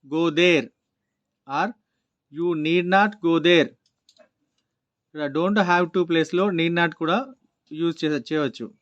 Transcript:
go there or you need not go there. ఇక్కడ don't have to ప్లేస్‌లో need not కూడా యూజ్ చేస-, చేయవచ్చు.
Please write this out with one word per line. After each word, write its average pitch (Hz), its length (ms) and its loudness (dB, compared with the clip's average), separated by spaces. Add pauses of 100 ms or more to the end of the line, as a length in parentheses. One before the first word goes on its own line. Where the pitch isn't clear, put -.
(160)
go 165 80 0 (180)
there 165 240 2 (800)
or 151 200 -4 (720)
you 175 140 -2 (140)
need 175 180 0 (100)
not 208 320 0
go 165 80 2 (140)
there. 165 200 4 (1400)
ఇక్కడ 151 320 -6
don't 202 320 2
have 175 240 2
to 180 160 2
ప్లేస్‌లో 170 340 2 (160)
need 170 200 0
not 170 200 0
కూడా 165 160 0 (540)
యూజ్ 160 320 -4
చేస-, 151 260 -2
చేయవచ్చు. 135 380 -4 (140)